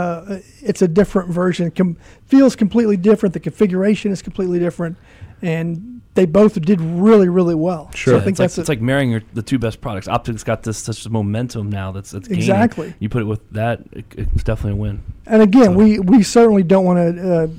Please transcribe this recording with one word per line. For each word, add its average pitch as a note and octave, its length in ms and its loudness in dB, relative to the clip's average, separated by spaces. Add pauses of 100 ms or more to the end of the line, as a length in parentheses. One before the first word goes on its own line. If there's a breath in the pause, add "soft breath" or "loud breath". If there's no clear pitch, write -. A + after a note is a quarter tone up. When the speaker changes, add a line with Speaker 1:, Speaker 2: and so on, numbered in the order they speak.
(300)
Speaker 1:
a, F#3+ 120 -10 (200)
it's G#3+ 200 -4
a F#3+ 60 2
different F3+ 440 0
version, F3 400 -2
com-, F3+ 260 -2 (300 soft breath)
feels C4+ 280 4
completely G#3+ 400 0
different, G3 380 2
the E3+ 80 -8
configuration G3 720 0
is F3 80 -8
completely F3+ 380 -4
different, F3 360 -4 (460 soft breath)
and E3+ 560 -6 (220)
they F#3 80 4
both G3 340 4
did E3+ 220 2
really, F#3 480 4
really F3 240 2
well. D#3+ 400 -4
Speaker 2:
Sure. B2+ 220 2
Speaker 1:
So - 20 4
I G2 60 2
think G3 160 -2
Speaker 3:
Yeah, F#3 60 2
it's E3+ 100 -4
like, - 0 -
Speaker 1:
that's - 20 -6
a F3+ 40 -6
Speaker 3:
it's D#3+ 80 -6
like B2 120 -2
marrying C3 300 0
your, A2 100 -2 (140)
the A2+ 80 -6
two C3+ 160 -2
best A2+ 220 -6
products. G2+ 260 -10
Optic's A2 360 -8
got A2+ 200 -4
this A2 160 -8
such - 280 -12
momentum A2 640 -6
now G2 220 -8
that's, G2 180 -14
that's - 180 -14
gaining. F3+ 140 -4
Speaker 1:
Exactly. F#3 580 -2
Speaker 3:
You A2 80 -6
put A#2 140 -4
it G#2 40 -4
with G#2+ 260 -8
that, A2+ 300 -4 (100)
it, - 140 -18 (120)
it's - 260 -2
definitely A2 280 -4
a G2+ 100 -4
win. G#2 220 -8 (240)
Speaker 1:
And A3 160 4
again, G#3+ 220 6
Speaker 3:
So F#3+ 80 4
Speaker 1:
we, G#3 260 4
we G3 240 6
certainly A3 400 4
don't F#3 220 4
wanna, F3 240 2 (340)
uh, D#3+ 40 -2 (120)